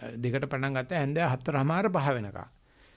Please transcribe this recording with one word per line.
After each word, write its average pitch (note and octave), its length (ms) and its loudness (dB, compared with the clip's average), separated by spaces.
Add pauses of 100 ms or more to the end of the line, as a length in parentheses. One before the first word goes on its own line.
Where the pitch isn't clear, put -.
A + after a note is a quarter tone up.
(160)
දෙකට A#2+ 280 0
පටන් C3+ 300 -2
ගත්ත C3 200 -2
හැන්දෑ D#3 360 2
හතරමාර D3 600 2
පහ D#3+ 220 2
වෙනකම්. G#2+ 380 -4 (480)